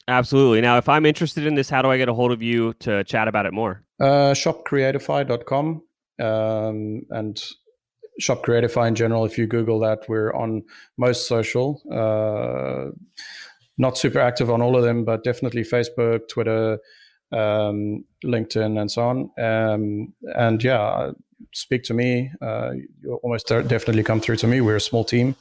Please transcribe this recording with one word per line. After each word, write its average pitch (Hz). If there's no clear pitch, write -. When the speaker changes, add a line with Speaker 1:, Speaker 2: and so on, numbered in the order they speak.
Speaker 1:
Absolutely. 127
Now, 120
if 120
I'm 151
interested 151
in 151
this, 135
how 131
do 135
I 131
get 127
a 117
hold 123
of 113
you 117
to 101
chat 110
about 104
it 87
more? 104
Speaker 2:
Uh, 139
shop -
creatify 139
dot 120
com, 156
um, 110
and 107
Shop -
Creatify 117
in 113
general, 113
if 110
you 117
Google 113
that, 110
we're 110
on 110
most 123
social. 123
Uh, 67
not 127
super 139
active 123
on 117
all 123
of 123
them, 117
but 110
definitely 117
Facebook, 117
Twitter, 110
um, 104
LinkedIn, 110
and 104
so 117
on. 123
Um, 110
and 113
yeah, 107
speak -
to 117
me. 123
Uh, 120
you'll 127
almost 120
de-, 117
definitely 113
come 110
through 113
to 117
me. 123
We're 107
a 101
small 113
team. 123